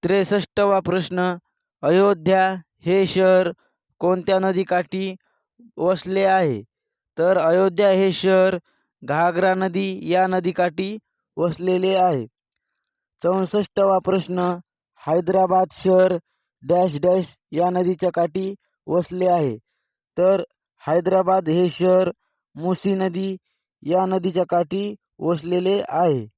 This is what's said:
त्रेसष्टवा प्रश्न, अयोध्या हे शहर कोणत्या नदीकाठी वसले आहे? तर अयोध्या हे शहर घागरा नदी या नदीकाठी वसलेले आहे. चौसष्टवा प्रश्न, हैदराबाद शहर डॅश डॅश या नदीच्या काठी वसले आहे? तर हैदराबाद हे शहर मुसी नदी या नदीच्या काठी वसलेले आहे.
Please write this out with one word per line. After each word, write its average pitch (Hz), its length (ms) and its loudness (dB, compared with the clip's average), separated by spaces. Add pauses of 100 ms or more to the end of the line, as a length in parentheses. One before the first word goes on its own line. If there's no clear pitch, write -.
त्रेसष्टवा 196 760 0
प्रश्न, 180 560 -4 (460)
अयोध्या 190 720 2 (260)
हे 185 260 0
शहर 185 440 2 (480)
कोणत्या 185 400 0
नदीकाठी 190 760 -2 (640)
वसले 185 480 -2
आहे? 175 380 2 (560)
तर 180 200 2
अयोध्या 185 520 2
हे 190 220 2
शहर 190 460 2 (460)
घागरा 175 500 0
नदी 190 560 -6
या 185 160 2
नदीकाठी 185 720 -2 (380)
वसलेले 185 580 -2
आहे. 170 320 0 (960)
चौसष्टवा 190 760 0
प्रश्न, 180 400 -2 (680)
हैदराबाद 185 680 2
शहर 185 440 2 (460)
डॅश 175 360 0
डॅश 180 380 0 (160)
या 175 180 0
नदीच्या 180 440 -2
काठी 185 400 -4 (320)
वसले 180 420 -2
आहे? 151 280 0 (640)
तर 185 240 2 (440)
हैदराबाद 180 640 0
हे 175 200 2
शहर 185 420 2 (440)
मुसी 180 400 -2
नदी 190 420 -4 (460)
या 185 240 0
नदीच्या 185 420 -2
काठी 185 460 -2 (240)
वसलेले 180 680 -2
आहे. 147 380 0 (120)